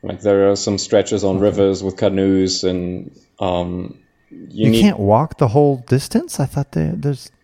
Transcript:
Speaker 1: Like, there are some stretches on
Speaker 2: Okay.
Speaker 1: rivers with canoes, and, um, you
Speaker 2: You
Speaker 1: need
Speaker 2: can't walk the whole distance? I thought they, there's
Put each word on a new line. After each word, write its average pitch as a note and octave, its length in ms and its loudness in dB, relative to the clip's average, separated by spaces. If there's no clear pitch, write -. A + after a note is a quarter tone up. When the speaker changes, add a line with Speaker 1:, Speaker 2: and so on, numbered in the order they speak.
Speaker 1:
Like, F#2+ 180 -10
there G2 300 4
are G2+ 40 2
some G2+ 220 -2
stretches G2+ 460 0
on F#2+ 140 0
Speaker 2:
Okay. G2 60 2
Speaker 1:
rivers G2 400 2
with F#2+ 140 -6
canoes, F#2+ 640 0
and, F2+ 480 -4
um, F2+ 580 -4
you - 360 -6
Speaker 2:
You A2 60 6
Speaker 1:
need A2+ 100 4
Speaker 2:
can't G#3 180 2
walk G#2+ 380 2
the B2+ 120 2
whole C#3 380 2
distance? A3+ 520 -2
I C#3 60 0
thought - 280 -6
they, D#3 200 -2
there's C#3 380 -6